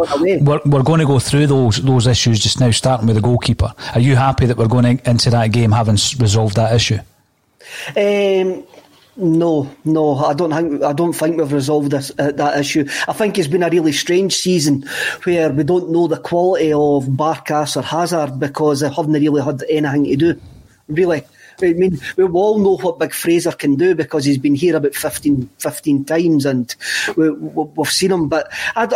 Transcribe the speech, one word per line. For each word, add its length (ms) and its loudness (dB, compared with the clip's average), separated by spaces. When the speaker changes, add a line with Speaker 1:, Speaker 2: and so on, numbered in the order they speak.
Speaker 1:
gone 120 -2
away. 200 2
Speaker 2:
we're, 260 2
we're 180 2
gonna 220 2
go 140 2
through 300 2
those, 340 2
those 240 2
issues 340 2
just 180 -2
now, 120 4
starting 360 0
with 100 4
the 60 2
goalkeeper. 520 0
Are 60 2
you 160 4
happy 300 2
that 100 0
we're 120 2
going 180 4
in-, 180 2
into 240 2
that 200 2
game 240 2
having 240 2
s-, 220 -2
resolved 380 2
that 180 2
issue? 220 2
Speaker 1:
Um, 720 0
no, 540 0
no, 320 0
I 160 0
don't 180 -2
think, 320 -2
I 120 0
don't 180 0
think 240 -2
we've 160 -2
resolved 380 0
this, 280 -4
uh, 140 0
that 260 -2
issue. 280 -2
I 60 -4
think 240 -2
it's 120 0
been 140 0
a 60 0
really 240 2
strange 420 0
season 520 0
where 260 0
we 120 -2
don't 280 -2
know 160 2
the 100 -2
quality 560 0
of 320 2
Barkas 720 -2
or 60 -2
Hazard 580 -4
because 400 0
they 80 0
haven't 240 -2
really 300 2
had 260 -6
anything 360 0
to 120 0
do, 240 0
really. 340 0
I 120 2
mean, 260 0
we 80 4
all 340 2
know 200 2
what 200 -4
Big 140 -2
Fraser 400 0
can 240 -2
do 180 2
because 300 -2
he's 140 2
been 160 0
here 220 2
about 180 -2
fifteen, 640 -2
fifteen 480 -2
times 400 0
and 280 -2
we, 100 2
we, 360 -6
we've 260 -6
seen 220 0
him. 180 -2
But 200 -4
I, 220 -2